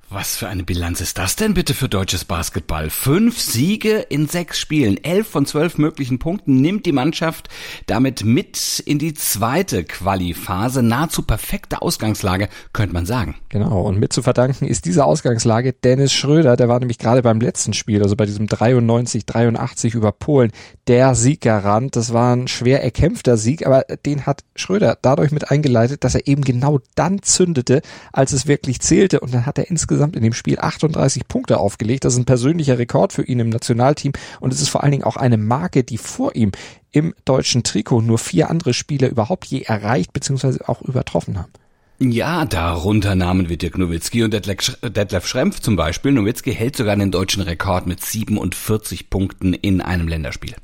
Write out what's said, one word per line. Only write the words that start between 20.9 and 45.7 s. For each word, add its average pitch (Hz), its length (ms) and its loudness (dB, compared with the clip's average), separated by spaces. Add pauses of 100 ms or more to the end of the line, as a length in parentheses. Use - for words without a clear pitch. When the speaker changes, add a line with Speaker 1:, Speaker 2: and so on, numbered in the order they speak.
Speaker 2:
Sieggarant. 117 840 2
Das 120 160 -2
war 123 240 4
ein 123 120 -2
schwer 127 360 2
erkämpfter 120 540 2
Sieg, 110 260 0
aber 135 220 4 (180)
den 143 220 -2
hat - 180 -4 (120)
Schröder 190 440 0
dadurch 139 300 4
mit 147 200 -2
eingeleitet, 135 540 2
dass 127 100 2
er - 120 0
eben 143 160 2
genau 135 380 2 (160)
dann 180 260 0
zündete, 160 580 2 (320)
als 135 220 2
es 131 120 -2
wirklich 139 360 0
zählte. 185 380 4
Und 123 120 -8
dann 120 140 0
hat 139 100 -4
er - 140 -2
insgesamt 151 320 0
in 147 220 0
dem 113 80 4
Spiel - 260 -2
achtunddreißig - 720 0
Punkte - 300 0
aufgelegt. 110 460 -2
Das 135 100 2
ist 123 40 0
ein 123 60 0
persönlicher 131 520 2
Rekord 131 360 0
für - 100 -4
ihn 123 160 -2
im 117 120 0
Nationalteam. 127 600 0 (280)
Und 127 120 0
es 143 80 -4
ist 143 80 0
vor - 140 -2
allen 143 80 4
Dingen 139 140 0
auch 120 120 0
eine 123 200 2
Marke, 123 480 0
die 120 120 -8
vor - 380 -4
ihm 107 160 2 (400)
im 151 240 0 (100)
deutschen 131 380 2
Trikot 135 380 0
nur 113 180 2
vier - 320 0
andere 160 240 0
Spieler 135 340 -2
überhaupt 120 360 -2
je 131 180 -6
erreicht, 110 500 -2
beziehungsweise 135 560 -2
auch - 140 -4
übertroffen 123 560 -4
haben. - 140 -10 (460)
Speaker 1:
Ja, 131 480 0
darunter 92 680 0
Namen 90 340 2
wie 85 80 -4
Dirk 85 220 -6
Nowitzki 90 460 -2
und 110 80 0
Detlef 98 260 -4
Sch-, - 300 -6
Detlef 101 360 -2
Schrempf 160 360 -2
zum 110 160 0